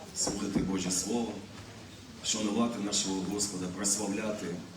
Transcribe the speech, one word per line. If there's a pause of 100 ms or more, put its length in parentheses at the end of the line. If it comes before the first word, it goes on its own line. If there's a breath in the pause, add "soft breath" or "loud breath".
(160)
слухати
Боже
Слово, (920)
шанувати
нашого
Господа,
прославляти. (220)